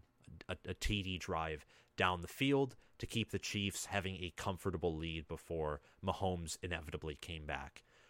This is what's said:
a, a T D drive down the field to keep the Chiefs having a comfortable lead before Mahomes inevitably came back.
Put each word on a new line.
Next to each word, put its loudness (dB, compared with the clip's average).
a, -2
a -2
T 2
D -2
drive -2
down 6
the -6
field 4
to -4
keep 0
the 0
Chiefs 0
having 0
a -4
comfortable 2
lead -2
before -2
Mahomes 0
inevitably -4
came -8
back. -6